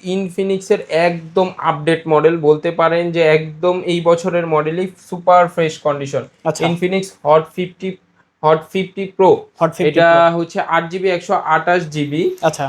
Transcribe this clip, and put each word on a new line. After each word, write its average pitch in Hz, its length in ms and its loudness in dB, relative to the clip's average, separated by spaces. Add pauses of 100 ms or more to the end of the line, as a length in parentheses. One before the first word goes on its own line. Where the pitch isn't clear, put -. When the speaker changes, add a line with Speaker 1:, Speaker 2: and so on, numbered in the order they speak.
(140)
Speaker 1:
Infinix-এর 190 720 -2
একদম 170 600 0 (100)
আপডেট 160 500 -2
মডেল, 156 300 4
বলতে 151 320 2
পারেন 170 420 0
যে 165 100 0
একদম 156 600 0
এই 175 180 -2
বছরের 170 460 0
মডেলই 160 400 -2 (240)
সুপার 175 380 4
ফ্রেশ 160 300 -4
কন্ডিশন। 143 440 -4 (260)
Speaker 2:
আচ্ছা। 156 200 -4
Speaker 1:
Infinix 180 340 -4 (240)
Hot 160 180 4 (120)
ফিফটি, 185 320 -8 (540)
Hot 156 180 2 (120)
ফিফটি 190 300 -6 (140)
Pro। 185 140 4 (300)
Speaker 2:
Hot 160 160 2
ফিফটি 143 120 0
Speaker 1:
এটা 170 220 4
Speaker 2:
Pro। 170 280 4
Speaker 1:
হচ্ছে 170 200 -6 (180)
আট 170 140 0
জিবি 185 260 -2
একশো 180 180 -4 (200)
আঠাশ 175 280 0 (120)
জিবি। 147 280 -2 (200)
Speaker 2:
আচ্ছা। 156 260 -2